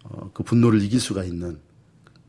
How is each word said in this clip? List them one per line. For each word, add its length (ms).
어, 320
그 80
분노를 400
이길 160
수가 240
있는 340